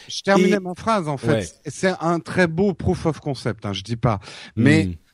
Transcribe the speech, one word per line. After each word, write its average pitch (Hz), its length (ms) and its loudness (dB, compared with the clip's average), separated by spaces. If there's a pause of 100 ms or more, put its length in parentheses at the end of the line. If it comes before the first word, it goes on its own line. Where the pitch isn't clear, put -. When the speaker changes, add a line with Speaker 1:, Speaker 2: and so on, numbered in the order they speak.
Speaker 1:
je, - 80 -10
je - 60 -10
terminais 196 340 4
Speaker 2:
Et 196 40 0
Speaker 1:
ma 180 140 -8
phrase, 202 340 -2
en 147 80 -4
fait. - 160 0
Speaker 2:
Ouais. 101 140 0 (200)
Speaker 1:
C'est 185 340 -2
un 165 200 0
très 180 260 0
beau 175 280 0
proof - 320 -2
of 156 140 -2
concept, 123 460 -6
hein, 101 60 -4
je 95 100 -6
dis 110 140 -6
pas. 113 240 0 (360)
Mais 143 280 6
Speaker 2:
Hmm. 92 80 -4 (220)